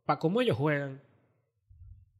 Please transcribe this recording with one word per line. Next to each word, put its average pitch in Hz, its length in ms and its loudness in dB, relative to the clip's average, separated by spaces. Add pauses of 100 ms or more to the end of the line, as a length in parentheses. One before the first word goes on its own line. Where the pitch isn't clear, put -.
pa' 147 140 0
cómo 185 220 2
ellos 208 160 2
juegan, 143 440 0 (1200)